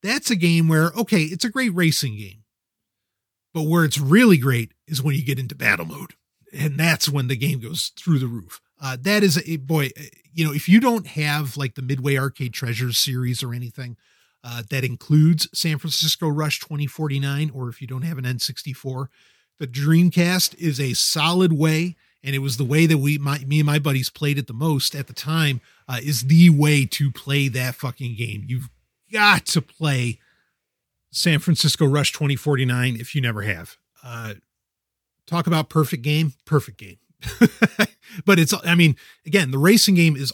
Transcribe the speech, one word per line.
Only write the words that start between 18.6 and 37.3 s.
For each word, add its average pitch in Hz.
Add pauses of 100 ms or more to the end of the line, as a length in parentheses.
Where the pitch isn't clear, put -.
the 151
Dreamcast 170
is 156
a 135
solid 165
way, 160 (260)
and 135
it 135
was 135
the 139
way 147
that 160
we, 143
my, 143
me 147
and 147
my 147
buddies 135
played 147
it 139
the 117
most 139
at 139
the 120
time, 151 (280)
uh, 123
is 127
the 165
way 147
to 139
play 139
that 127
fucking 120
game. 107
You've 127 (440)
got 208
to 160
play 127 (920)
San 160
Francisco 156
Rush 139
twenty 143
forty-nine 123
if 117
you 139
never 113
have. 90 (240)
Uh, 117 (920)
talk 170
about 160
perfect 139
game, 151 (100)
perfect -
game. 95 (240)
<laughs> - (760)